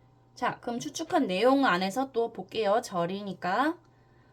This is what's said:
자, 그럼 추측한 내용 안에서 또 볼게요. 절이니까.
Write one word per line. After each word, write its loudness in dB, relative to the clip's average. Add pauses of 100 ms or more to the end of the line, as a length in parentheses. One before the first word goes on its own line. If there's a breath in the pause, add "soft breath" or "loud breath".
(360 soft breath)
자, -4
그럼 -6
추측한 -2
내용 4
안에서 0
또 -2
볼게요. 0
절이니까. -2 (560 soft breath)